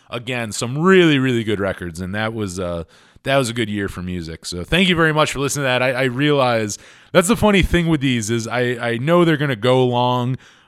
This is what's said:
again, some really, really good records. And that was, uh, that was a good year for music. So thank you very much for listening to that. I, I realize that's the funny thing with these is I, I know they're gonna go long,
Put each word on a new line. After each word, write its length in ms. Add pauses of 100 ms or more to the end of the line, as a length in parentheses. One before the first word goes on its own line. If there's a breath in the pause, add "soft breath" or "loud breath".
again, 440
some 260
really, 400
really 260
good 160
records. 400
And 140
that 180
was, 260
uh, 260 (400 soft breath)
that 120
was 140
a 20
good 160
year 180
for 160
music. 440
So 180
thank 240
you 80
very 160
much 180
for 100
listening 240
to 20
that. 160
I, 100
I 120
realize 760 (340 loud breath)
that's 160
the 80
funny 260
thing 240
with 140
these 300
is 180
I, 120 (200)
I 160
know 300
they're 100
gonna 180
go 320
long, 520 (300 loud breath)